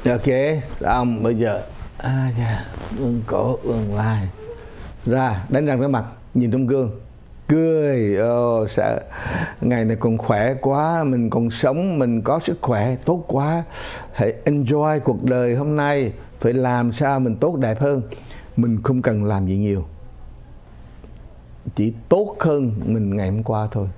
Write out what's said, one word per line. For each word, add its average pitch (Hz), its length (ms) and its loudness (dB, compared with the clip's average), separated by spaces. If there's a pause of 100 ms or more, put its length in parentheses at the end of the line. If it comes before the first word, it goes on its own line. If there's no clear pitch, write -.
Ok, 123 240 2 (520)
xong, 120 420 2
bây 117 120 2
giờ, 107 280 0 (360)
à, 131 400 0
dạ, 113 260 -2 (340)
ươn 120 280 0
cổ, 117 360 0
ươn 110 300 -2
vai. 107 360 0 (800)
Ra, 117 420 2
đánh 139 180 2
răng 131 140 2
rửa 139 80 2
mặt, 117 160 2 (300)
nhìn 123 160 2
trong 127 160 2
gương, 123 340 0 (480)
cười, 147 680 4
ô, 117 520 2
sợ, - 340 0 (580)
ngày 120 240 2
này 110 120 2
còn 113 220 2
khỏe 113 360 2
quá, 151 500 0
mình 120 260 2
còn 117 200 0
sống, 160 480 0
mình 117 240 2
có 151 180 2
sức - 220 -2
khỏe, 120 420 2
tốt 170 220 2
quá. 156 380 0 (480)
Hãy 110 220 2 (100)
enjoy 147 560 2
cuộc 123 240 0
đời 123 300 2
hôm 147 220 0
nay, 143 360 2 (280)
phải 117 120 4
làm 123 400 2
sao 135 280 2
mình 117 160 2
tốt 160 200 2
đẹp 113 240 0
hơn. 139 220 2 (540)
Mình 117 260 2
không 127 200 2
cần 107 220 2
làm 98 220 2
gì 95 100 2
nhiều, 101 280 0 (1900)
chỉ 110 180 0 (160)
tốt 202 320 2
hơn 143 320 2 (120)
mình 104 320 0
ngày 95 140 0
hôm 107 120 0
qua 107 280 -2
thôi. 101 280 -2